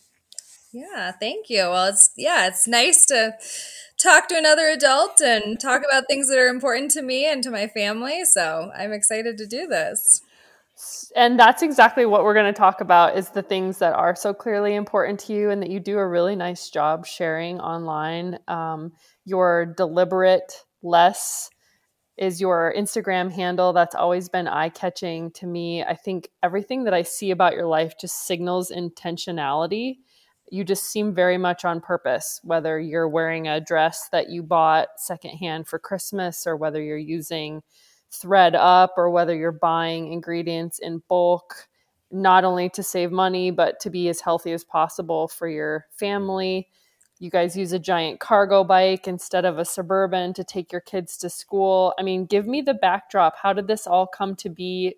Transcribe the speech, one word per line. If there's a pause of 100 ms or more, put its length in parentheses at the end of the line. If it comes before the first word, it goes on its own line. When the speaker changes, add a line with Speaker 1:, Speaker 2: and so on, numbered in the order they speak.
(720)
Speaker 1:
Yeah,
thank
you.
Well,
it's,
yeah,
it's
nice
to (640)
talk
to
another
adult
and
talk
about
things
that
are
important
to
me
and
to
my
family.
So
I'm
excited
to
do
this. (960)
Speaker 2:
And
that's
exactly
what
we're
gonna
talk
about,
is
the
things
that
are
so
clearly
important
to
you
and
that
you
do
a
really
nice
job
sharing
online. (100)
Um, (320)
your
deliberate (200)
less (680)
is
your
Instagram
handle.
That's
always
been
eye-catching
to
me.
I
think (140)
everything
that
I
see
about
your
life
just
signals
intentionality, (540)
you
just
seem
very
much
on
purpose,
whether
you're
wearing
a
dress
that
you
bought (100)
secondhand
for
Christmas
or
whether
you're
using (480)
thread
up
or
whether
you're
buying
ingredients
in
bulk, (440)
not
only
to
save
money,
but
to
be
as
healthy
as
possible
for
your
family. (520)
You
guys
use
a
giant
cargo
bike
instead
of
a
Suburban
to
take
your
kids
to
school.
I
mean,
give
me
the
backdrop.
How
did
this
all
come
to
be